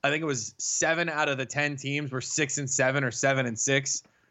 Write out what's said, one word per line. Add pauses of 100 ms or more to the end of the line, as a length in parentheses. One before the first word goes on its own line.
I
think
it
was
seven
out
of
the
ten
teams
were
six
and
seven
or
seven
and
six, (280)